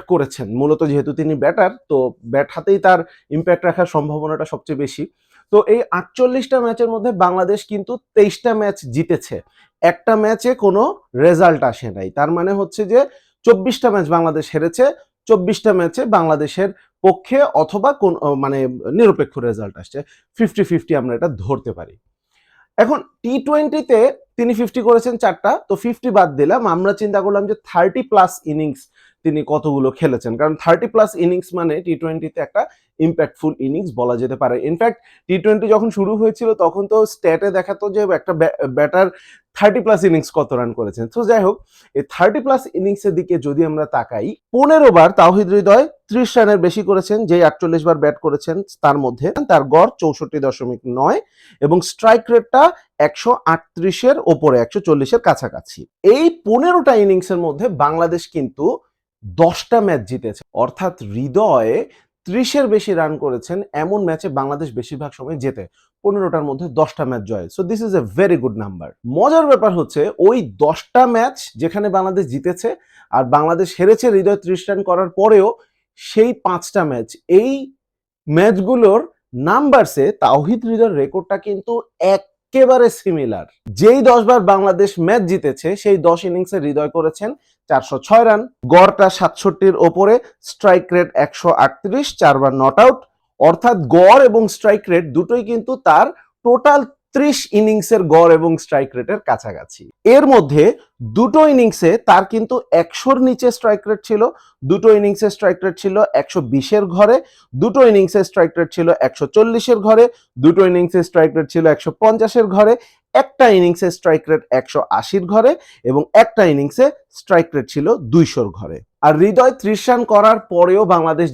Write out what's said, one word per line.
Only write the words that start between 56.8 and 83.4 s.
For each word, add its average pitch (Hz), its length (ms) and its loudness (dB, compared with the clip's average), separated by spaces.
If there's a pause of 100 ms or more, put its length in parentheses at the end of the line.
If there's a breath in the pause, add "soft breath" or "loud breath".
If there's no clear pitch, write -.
ইনিংসের 185 420 0
মধ্যে 156 200 -6 (180)
বাংলাদেশ 165 380 -2 (120)
কিন্তু 143 320 -6 (580)
দশটা 165 560 0
ম্যাচ 165 300 -2
জিতেছে, 113 320 -10 (120)
অর্থাৎ 175 400 -4 (180)
হৃদয় 131 600 0 (540 soft breath)
ত্রিশের 254 480 -2
বেশি 208 200 -2
রান 156 240 -2
করেছেন 143 400 -8 (140)
এমন 175 320 -4
ম্যাচে 165 240 -6
বাংলাদেশ 139 400 -6 (100)
বেশিরভাগ 139 400 -12
সময় 143 240 -12
জেতে, 123 220 -6 (400)
পনেরোটার 180 440 -4
মধ্যে 139 180 -10 (140)
দশটা 156 240 -4
ম্যাচ 127 260 -6
জয়। 95 240 -8
So 196 60 -10 (100)
this 220 180 -4
is 190 60 -4
a 147 100 -2 (160)
very 180 220 2
good 110 220 -6
number। 87 240 -16 (280)
মজার 302 300 2
ব্যাপার 220 320 2
হচ্ছে 147 240 -4 (160)
ওই 220 200 4 (260)
দশটা 165 420 0
ম্যাচ 240 300 -2 (200)
যেখানে 170 400 -4
বাংলাদেশ 190 360 -2
জিতেছে 170 360 -6 (440 soft breath)
আর 131 100 0 (140)
বাংলাদেশ 170 320 0 (100)
হেরেছে 220 360 2
হৃদয় 202 280 0
ত্রিশ 180 260 -6
রান 202 140 -4
করার 185 360 -2
পরেও, 208 300 4 (480)
সেই 226 340 0 (140)
পাঁচটা 180 400 -4
ম্যাচ, 123 240 -6 (200)
এই 214 220 4 (760)
ম্যাচগুলোর 202 760 2 (500)
নাম্বারসে 240 540 2 (200)
তাওহিদ 151 440 0
হৃদয়ের 220 320 0
রেকর্ডটা 180 380 -4
কিন্তু 208 340 -8 (440)
একেবারে 254 680 2 (120)
সিমিলার। 123 480 -6 (340)